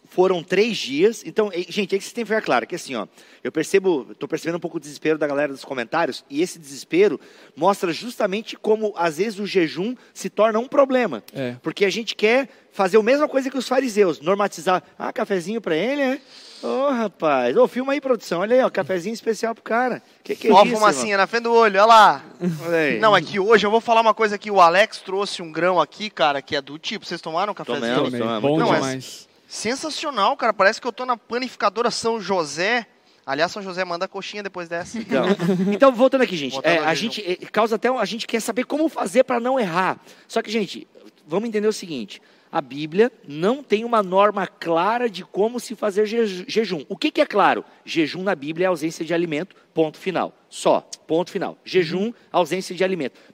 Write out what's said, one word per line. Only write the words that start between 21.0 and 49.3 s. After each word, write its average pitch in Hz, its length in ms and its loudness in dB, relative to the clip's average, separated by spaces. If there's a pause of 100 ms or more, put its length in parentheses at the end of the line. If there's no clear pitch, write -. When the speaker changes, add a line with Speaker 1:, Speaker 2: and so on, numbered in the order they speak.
Speaker 1:
irmão? 202 60 2
Speaker 3:
na 190 100 4
frente 233 160 -2
do 233 80 2
olho, 226 240 6
olha 202 100 8
lá. 202 380 8 (420)
Speaker 1:
Olha 170 120 0
aí. 139 200 2
Speaker 3:
Não, 208 180 6
é 175 60 4
que 151 160 -6
hoje 202 260 4
eu 208 60 0
vou 226 100 2
falar 226 200 4
uma 220 120 4
coisa 208 240 0
que 214 140 -12
o 196 100 4
Alex 180 420 6
trouxe 196 380 -6
um 165 120 -12
grão 170 280 2
aqui, 202 300 -4
cara, 143 320 0
que - 140 -6
é 143 40 -2
do 139 200 -14
tipo, - 260 -10
vocês 170 140 -10
tomaram 175 320 -4
um - 20 -10
cafezinho? 123 300 -6 (100)
Speaker 1:
Tomamos, 135 160 0
Speaker 2:
Tomei. 123 100 -6
Speaker 1:
tomamos. 113 220 -2
Speaker 2:
Bom 147 160 2
Speaker 3:
Não, 214 160 2
é 156 60 2
Speaker 2:
demais. 131 500 -8 (400)
Speaker 3:
sensacional, 269 680 -2
cara, 233 160 0
parece 202 280 2
que - 60 -12
eu 240 60 -4
tô 254 140 -10
na 247 100 -2
panificadora 226 760 -2
São 226 300 -2
José. 180 680 -2 (400)
Aliás, 147 260 0
São 214 100 -10
José, 185 220 -6
manda 175 220 -6
a - 20 -20
coxinha 202 340 -10
depois 180 260 -10
dessa. 175 300 -8
Speaker 1:
Então, 139 280 -2
<laughs> 180 460 0
então, 262 200 6
voltando 254 300 4
aqui, 190 140 0
gente, 135 160 -6
Speaker 3:
Voltando 135 200 0
Speaker 1:
é, 165 60 2
Speaker 3:
ao 151 60 0
Speaker 1:
a 160 100 2
Speaker 3:
jejum. 175 180 -4
Speaker 1:
gente, 196 180 -8
é, 180 60 -2 (100)
causa 220 300 0
até 233 140 0
um, 254 80 -2
a 220 60 0
gente 202 220 -8
quer 226 140 -4
saber 233 240 -4
como 302 240 -2
fazer 220 360 0
pra 247 140 -2
não 254 220 -2
errar. 175 380 -2 (280)
Só - 160 -2
que, 220 80 -14
gente, 208 360 -4 (400)
vamos 202 220 -4
entender 214 200 0
o 214 40 2
seguinte: 151 480 -10 (300)
a 165 100 -2
Bíblia 156 520 -2 (160)
não 190 340 -2
tem 214 220 -2
uma 233 180 2
norma 196 440 2
clara 208 640 -2
de 185 160 -10
como 233 360 -2
se - 160 -12
fazer 214 300 0
je-, 208 420 -2
jejum. 185 400 -2
O 190 80 -8
que 302 140 -2
que - 100 -2
é 285 60 4
claro? 147 380 2 (200)
Jejum 156 380 -2
na 190 120 -2
Bíblia 160 300 -4
é 185 40 2
ausência 165 360 -4
de 160 100 -4
alimento, 165 400 -4 (180)